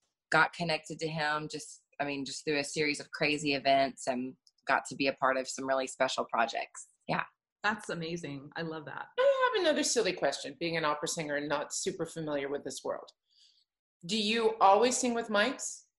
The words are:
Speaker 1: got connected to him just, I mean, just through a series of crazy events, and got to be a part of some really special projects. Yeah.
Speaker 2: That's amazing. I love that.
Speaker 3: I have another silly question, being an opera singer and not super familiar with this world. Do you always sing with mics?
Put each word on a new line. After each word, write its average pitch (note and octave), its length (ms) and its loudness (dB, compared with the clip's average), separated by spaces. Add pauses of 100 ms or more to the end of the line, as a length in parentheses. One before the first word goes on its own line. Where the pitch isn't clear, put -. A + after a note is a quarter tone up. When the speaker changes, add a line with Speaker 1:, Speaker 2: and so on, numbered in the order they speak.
(320)
Speaker 1:
got - 220 6
connected D#3+ 460 -4
to D#3+ 100 -4
him D3+ 400 -2
just, - 320 -12 (180)
I C#3+ 60 0
mean, C#3 180 -4
just C3 220 -10
through D3+ 140 0
a C#3+ 40 -2
series D3 380 -2
of - 100 -14
crazy D3 440 0
events, C3+ 520 2
and B2+ 300 -4 (300)
got C3+ 180 2
to C3 100 -10
be C#3 120 0
a C3+ 60 0
part C3 220 2
of C3 140 -4
some C3+ 180 -8
really C3+ 200 0
special - 360 -2
projects. - 640 -2 (220)
Yeah. - 160 -2 (380)
Speaker 2:
That's G#3+ 260 -2
amazing. E3 640 -8
I E3 60 -6
love D#3+ 240 -8
that. - 220 -12 (120)
Speaker 3:
I C5 360 4
have F#4+ 100 2
another D4+ 180 2
silly F#3+ 300 0
question, C#3 460 -2
being E3 180 -2
an D#3+ 80 0
opera D3+ 240 0
singer D3 260 -4
and D3 140 -4
not D3 240 -2
super F3+ 320 -4
familiar D3+ 420 -4
with C#3+ 160 -4
this C3 220 -8
world. - 260 -6 (920)
Do G#3 120 0
you A3 440 2
always G#3+ 340 8
sing A#3+ 180 2
with A3+ 140 -2
mics? A3 540 0 (180)